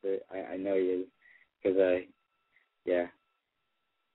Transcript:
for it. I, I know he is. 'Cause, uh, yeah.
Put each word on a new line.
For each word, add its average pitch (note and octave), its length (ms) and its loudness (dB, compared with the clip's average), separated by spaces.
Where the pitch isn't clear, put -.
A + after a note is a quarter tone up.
for G2 120 -2
it. G2 200 -6
I, F#2+ 200 -10
I - 40 -8
know F#2+ 180 -2
he F#2+ 60 2
is. F#2 260 0
'Cause, F#2+ 140 2
uh, F#2 220 4
yeah. F2 240 0